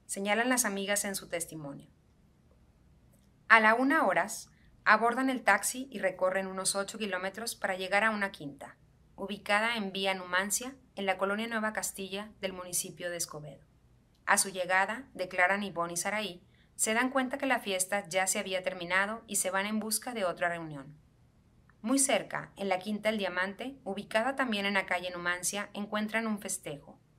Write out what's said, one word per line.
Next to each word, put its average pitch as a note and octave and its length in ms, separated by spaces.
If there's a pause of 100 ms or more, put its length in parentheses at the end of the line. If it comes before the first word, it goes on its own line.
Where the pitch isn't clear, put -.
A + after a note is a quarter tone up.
señalan G#3 420
las B3+ 160
amigas G3 400
en G3+ 120
su - 120
testimonio. D#3 600 (1600)
A A3+ 100
la A3 160
una C4+ 320
horas, F3+ 420 (360)
abordan A#3 440
el C4 140
taxi A#3 480
y G3+ 80
recorren F#3 480
unos F#3+ 280
ocho G3 220
kilómetros F#3+ 560
para F#3+ 220
llegar F#3+ 300
a A3+ 60
una G3+ 200
quinta, - 460 (400)
ubicada G#3 580
en G3 160
Vía F#3+ 220
Numancia, F#3+ 640 (200)
en G3 100
la F#3+ 120
colonia G3+ 300
Nueva G#3+ 260
Castilla G3 680
del F#3+ 140
municipio F3+ 580
de F3 60
Escobedo. D3+ 480 (600)
A G3 120
su G3 100
llegada, F#3+ 560 (100)
declaran F#3 480
Ivonne E3+ 340
y - 20
Saraí, G3 440 (360)
se - 160
dan B3 160
cuenta C4 280
que C#4 100
la B3 120
fiesta G3 480
ya F#3 200
se G#3+ 120
había F#3+ 240
terminado F#3+ 640
y G#3 80
se F#3 160
van F#3+ 140
en G#3+ 160
busca A3 320
de A3 100
otra F3 240
reunión. D#3 480 (840)
Muy C4 180
cerca, F#3 560
en G3 140
la F3+ 100
Quinta G#3+ 300
El A3 80
Diamante, G3 680
ubicada A3 540
también G#3+ 280
en G3+ 100
la F#3+ 100
calle F3+ 260
Numancia, F3+ 600
encuentran G#3+ 520
un G#3+ 140
festejo. - 580 (220)